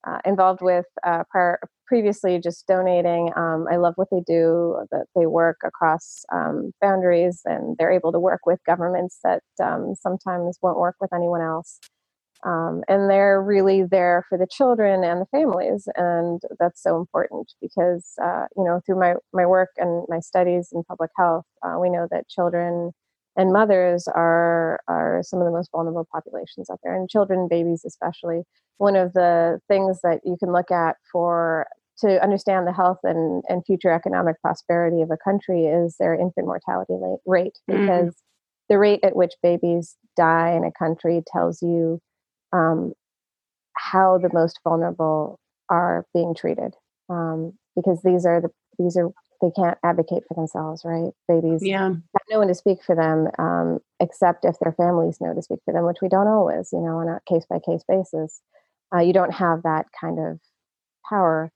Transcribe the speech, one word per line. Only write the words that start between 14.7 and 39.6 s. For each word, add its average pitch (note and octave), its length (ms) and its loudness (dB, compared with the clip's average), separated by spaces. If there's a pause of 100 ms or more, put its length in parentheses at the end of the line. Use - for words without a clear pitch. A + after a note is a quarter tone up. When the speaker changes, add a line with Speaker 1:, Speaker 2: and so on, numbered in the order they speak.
Speaker 1:
and E3+ 180 0
the G3+ 40 -4
families, G#3 680 -2
and E3+ 460 -2 (180)
that's F3 220 -2
so E3 160 0
important - 600 -6
because, F3+ 540 -2 (100)
uh, F3+ 220 -4 (100)
you F#3+ 80 -2
know, F3 220 0
through F#3 140 0
my, F3+ 160 4 (180)
my F3+ 140 2
work F#3 300 4
and E3+ 300 -2
my E3+ 120 -4
studies F3 520 0
in E3+ 120 -6
public E3 340 -8
health, F3 280 0 (180)
uh, E3+ 160 -6
we F3+ 100 0
know F3 220 -2
that E3+ 180 -6
children F3 600 -2 (460)
and F#3+ 140 2
mothers F#3 560 2
are, E3+ 800 0
are - 360 -2
some F3+ 160 -6
of F3 60 2
the E3+ 60 0
most E3+ 200 -4
vulnerable E3 420 -4
populations - 560 -12
out F#3 140 -12
there, F3+ 120 -6
and F#3 140 -6
children, F#3+ 400 0
babies E3+ 340 -2
especially. E3+ 600 -8 (340)
One G3+ 180 2
of F3+ 180 2
the E3+ 540 2
things F#3+ 360 0
that E3+ 200 0
you F3 140 -4
can F3+ 160 -4
look F3 160 0
at E3+ 280 0 (140)
for, E3+ 540 0 (340)
to G3 220 4
understand G3 460 0
the F3+ 60 -2
health F#3 300 2
and, F3 460 -2
and F3+ 160 -4
future F#3 260 0
economic E3+ 500 0
prosperity E3+ 600 0
of D#3+ 100 -2
a D#3 60 -2
country G3 480 -2
is E3 320 0
their E3+ 160 0
infant F3 340 -2
mortality F3+ 460 -4
la-, F#3 320 -6
rate, F#3 320 0 (120)
Speaker 2:
Mm-hmm. G3 120 0
Speaker 1:
because F3 340 0 (540)
the G#3 80 4
rate G3+ 260 4
at F#3+ 120 2
which F3 260 2
babies E3+ 540 0 (200)